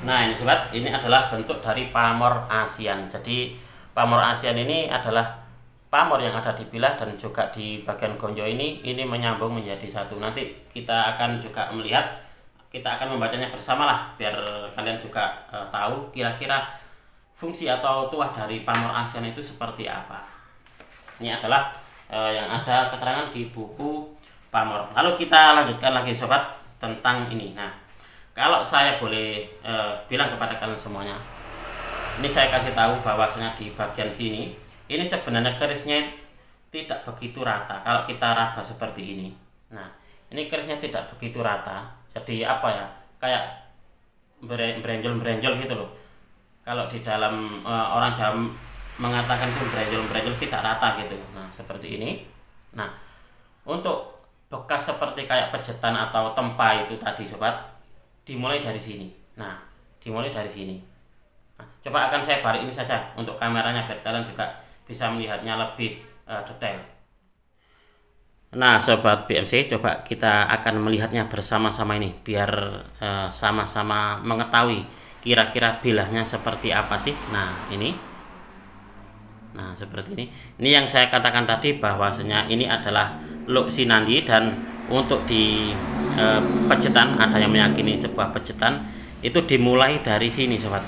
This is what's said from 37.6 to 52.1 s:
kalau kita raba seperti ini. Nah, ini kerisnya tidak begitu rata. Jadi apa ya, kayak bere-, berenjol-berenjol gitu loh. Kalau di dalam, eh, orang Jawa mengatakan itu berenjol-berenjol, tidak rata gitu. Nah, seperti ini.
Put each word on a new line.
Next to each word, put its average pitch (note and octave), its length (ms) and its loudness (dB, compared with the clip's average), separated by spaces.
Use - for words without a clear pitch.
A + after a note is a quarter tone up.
kalau A#2 240 2
kita A#2+ 240 2
raba A2+ 280 0
seperti G2 560 -8
ini. F#2 120 -8
Nah, G2+ 160 -14
ini D3 160 -6
kerisnya D3 320 -6
tidak A2+ 320 -8
begitu A#2 320 -6
rata. G2+ 480 -4
Jadi A2+ 320 -6
apa B2+ 240 0
ya, G2+ 160 -4
kayak B2+ 260 -2
bere-, A2+ 360 -4
berenjol-berenjol A2+ 840 -2
gitu B2 120 -6
loh. G2+ 120 -8
Kalau A#2+ 240 -4
di A#2 160 -10
dalam, G#2+ 640 -2
eh, A2+ 240 0
orang A#2 240 2
Jawa A2 240 0
mengatakan A#2+ 480 0
itu A#2+ 160 -4
berenjol-berenjol, A2 720 -2
tidak A#2 240 -2
rata A2+ 400 2
gitu. G2 160 -8
Nah, F#2+ 160 -14
seperti G2 480 -12
ini. A#2+ 240 -6